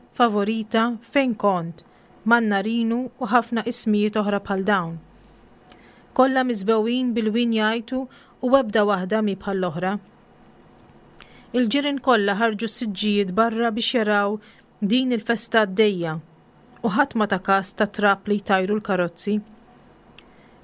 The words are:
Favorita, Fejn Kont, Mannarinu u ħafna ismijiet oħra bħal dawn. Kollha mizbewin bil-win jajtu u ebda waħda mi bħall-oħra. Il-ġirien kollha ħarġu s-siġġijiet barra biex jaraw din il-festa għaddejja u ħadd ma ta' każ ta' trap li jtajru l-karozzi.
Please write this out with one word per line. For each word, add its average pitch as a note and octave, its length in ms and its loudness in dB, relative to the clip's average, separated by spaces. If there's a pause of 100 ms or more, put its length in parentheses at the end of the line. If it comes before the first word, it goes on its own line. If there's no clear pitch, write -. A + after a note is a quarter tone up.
(120)
Favorita, A3+ 840 0
Fejn C4 360 0
Kont, F3 480 -2 (420)
Mannarinu A3+ 760 0 (200)
u A#3+ 80 -4
ħafna A#3 400 0
ismijiet G#3+ 480 0
oħra G3+ 260 0
bħal F#3+ 220 -4
dawn. F3 320 0 (1200)
Kollha C4 300 4
mizbewin A3+ 680 0
bil-win A3+ 380 0
jajtu A3+ 520 -2 (380)
u B3 140 0
ebda A3 300 2
waħda G3+ 360 0
mi G3+ 140 0
bħall-oħra. F#3 580 -4 (1600)
Il-ġirien C#4 480 0
kollha G3+ 360 2
ħarġu A3 300 -2
s-siġġijiet G3+ 680 -2
barra A3+ 360 0
biex A#3 280 -2
jaraw G#3 400 0 (440)
din B3 320 0
il-festa A3 480 0
għaddejja F#3+ 520 0 (680)
u G3+ 100 0
ħadd C4+ 220 0
ma G#3 140 0
ta' F#3 120 -2
każ G3 360 0
ta' G#3 120 0
trap G3+ 380 0
li G#3 120 0
jtajru G3 380 0
l-karozzi. G3 600 -2 (1300)